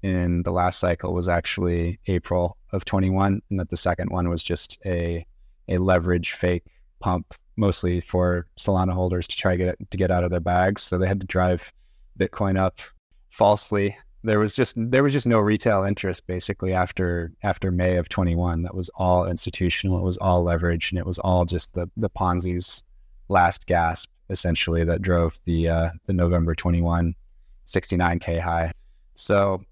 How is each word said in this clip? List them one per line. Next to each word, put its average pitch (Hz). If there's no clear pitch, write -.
in 87
the 90
last 90
cycle 90
was 90
actually 87
April 90
of 95
twenty-one, 98
and 95
that 87
the 90
second 87
one 87
was 85
just -
a, 85
a 92
leverage 90
fake 87
pump, -
mostly 90
for 90
Solana 92
holders 90
to -
try 90
to -
get, 90
to 95
get 95
out 90
of 87
their 87
bags. 90
So -
they 92
had 98
to 95
drive 90
Bitcoin 95
up 95
falsely. 101
There 107
was 107
just, 127
there 120
was 139
just 139
no 117
retail 104
interest 98
basically 92
after, 87
after 95
May 90
of 85
twenty-one. 87
That 90
was 92
all 90
institutional. 90
It 92
was 90
all 90
leverage, 85
and 90
it 87
was 92
all 90
just -
the, 87
the 110
Ponzi's 90
last 87
gasp, 82
essentially, 82
that 85
drove 85
the, 82
uh, 82
the 95
November 85
twenty-one 85
sixty-nine 87
K 85
high. 82
So 98